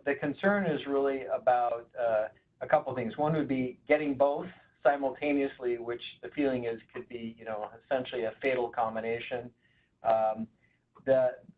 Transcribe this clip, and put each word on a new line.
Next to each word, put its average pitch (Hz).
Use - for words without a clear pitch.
the 139
concern 196
is 147
really 139
about, 120
uh, 110
a 127
couple 135
things. 117
One 151
would 143
be 131
getting 147
both 143
simultaneously, 139
which 117
the 120
feeling 131
is 113
could 120
be, 117
you 113
know, 107
essentially 127
a 110
fatal 123
combination. 117
Um, 110
the, 131